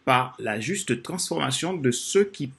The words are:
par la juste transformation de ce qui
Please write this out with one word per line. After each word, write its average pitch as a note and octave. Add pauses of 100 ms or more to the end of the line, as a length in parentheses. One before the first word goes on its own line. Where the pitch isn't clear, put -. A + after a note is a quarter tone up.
par B2+
la A2
juste C3
transformation E3
de C#3
ce -
qui G3 (100)